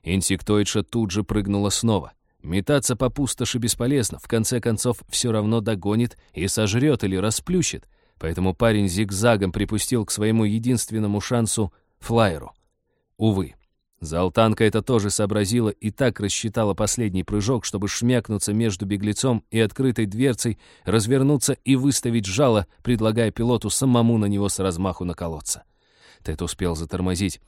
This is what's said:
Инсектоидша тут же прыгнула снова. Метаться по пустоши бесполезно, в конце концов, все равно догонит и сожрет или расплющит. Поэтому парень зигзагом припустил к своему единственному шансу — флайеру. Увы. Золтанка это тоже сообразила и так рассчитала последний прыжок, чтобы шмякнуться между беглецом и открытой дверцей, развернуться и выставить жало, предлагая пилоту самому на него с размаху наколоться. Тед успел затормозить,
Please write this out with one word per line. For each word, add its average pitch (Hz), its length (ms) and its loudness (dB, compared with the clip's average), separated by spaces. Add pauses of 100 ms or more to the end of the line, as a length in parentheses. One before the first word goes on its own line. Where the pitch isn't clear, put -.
Инсектоидша 98 800 0
тут 113 280 -2
же 104 120 0
прыгнула 101 460 0
снова. 98 440 0 (280)
Метаться 104 540 0
по 127 140 0
пустоши 127 500 -4
бесполезно, 120 580 -2
в - 100 -20
конце 117 320 0
концов, 117 380 -2 (120)
все - 220 -2
равно 110 300 2
догонит 107 560 -2 (160)
и 85 140 -4
сожрет 113 560 2
или 95 120 0
расплющит. 113 720 -2 (300)
Поэтому 87 360 -2
парень 107 340 2
зигзагом 98 640 0
припустил 107 540 -2
к - 60 -8
своему 110 340 2
единственному 110 760 0
шансу — 113 520 -2 (260)
флайеру. 107 520 2 (640)
Увы. 98 380 0 (460)
Золтанка 92 640 2
это 107 180 2
тоже 104 300 0
сообразила 104 580 0
и 104 220 -4
так 123 280 0
рассчитала 104 540 -2
последний 101 500 -2
прыжок, 104 420 -2
чтобы 101 220 -4
шмякнуться 113 640 0
между 104 360 -2
беглецом 104 640 0
и 113 80 0
открытой 113 480 0
дверцей, 113 500 0 (280)
развернуться 131 680 2
и 135 220 0
выставить 123 500 0
жало, 107 400 4 (160)
предлагая 110 480 2
пилоту 113 400 0
самому 117 480 4
на 104 80 2
него 101 240 0
с - 80 -4
размаху 92 480 -2
наколоться. 85 580 -8 (600)
Тед 80 180 -6
успел 87 340 -2
затормозить, 90 720 -4